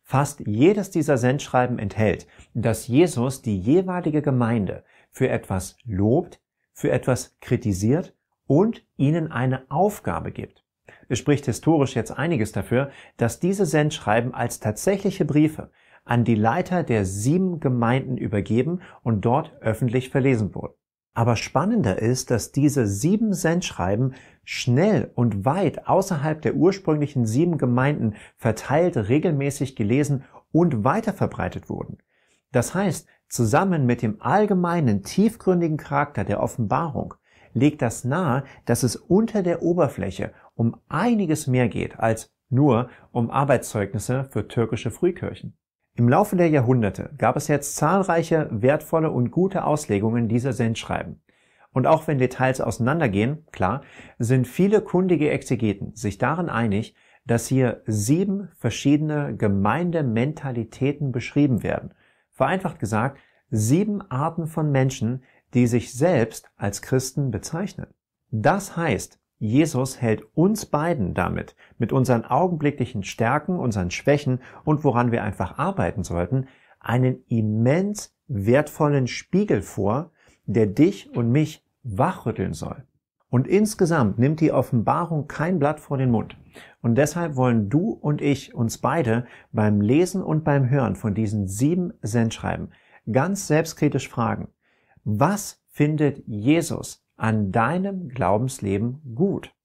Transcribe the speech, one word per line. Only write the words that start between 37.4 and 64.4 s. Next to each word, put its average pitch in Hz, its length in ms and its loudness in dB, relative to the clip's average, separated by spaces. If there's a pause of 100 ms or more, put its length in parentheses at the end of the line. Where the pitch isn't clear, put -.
legt 147 280 2
das - 220 -4
nahe, 139 400 0 (220)
dass 120 180 2
es 117 140 -2
unter 214 440 0
der 170 200 -2
Oberfläche 139 720 -2 (200)
um 117 220 0 (140)
einiges 180 580 0
mehr 127 220 2
geht - 280 -6
als - 380 -2 (140)
nur 120 400 4 (240)
um 117 180 -2
Arbeitszeugnisse 123 1000 -2
für 104 180 -4
türkische 113 420 -2
Frühkirchen. - 640 -4 (400)
Im 120 120 4
Laufe 190 260 4
der 175 140 4
Jahrhunderte 120 680 2
gab 123 200 2
es - 100 -4
jetzt - 300 -2
zahlreiche 165 760 2
wertvolle 147 600 0
und 120 200 -2
gute 185 320 0
Auslegungen 113 640 0
dieser 120 240 0
Sendschreiben. - 680 -4 (500)
Und 131 160 2
auch 160 180 4
wenn 147 120 0
Details 127 420 0
auseinandergehen, 120 920 0
klar, 95 260 -2 (400)
sind 123 260 2
viele 202 360 2
kundige 175 480 2
Exegeten 107 680 -2
sich 101 220 -4
darin 165 320 -2
einig, 113 460 -2 (300)
dass 117 220 0
hier 131 380 2
sieben 165 720 0
verschiedene 147 800 0
Gemeindementalitäten 131 1800 0
beschrieben 127 500 2
werden. - 300 -4 (360)
Vereinfacht 185 500 -2
gesagt, 110 380 -2 (320)
sieben 165 520 2
Arten 160 460 -4